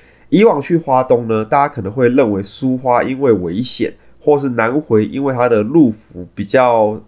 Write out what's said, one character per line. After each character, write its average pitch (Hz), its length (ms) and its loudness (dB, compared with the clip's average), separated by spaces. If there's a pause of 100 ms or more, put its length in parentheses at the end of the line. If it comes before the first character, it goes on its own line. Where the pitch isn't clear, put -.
(300)
以 185 140 2
往 175 180 2
去 170 140 -2
花 131 280 0
东 120 240 0
呢， 110 180 -2
大 143 220 0
家 - 60 -14
可 120 80 -8
能 95 100 -8
会 120 180 0
认 123 220 2
为 98 100 -2
苏 127 360 -6
花 123 260 0
因 131 160 -6
为 135 140 2
危 87 280 -2
险， - 320 -6 (260)
或 147 200 2
是 139 100 -4
南 120 320 -2
回 107 240 0
因 - 180 -6
为 135 100 -2
它 123 140 0
的 113 140 2
路 131 300 2
幅 - 420 -16
比 101 120 -10
较 117 600 2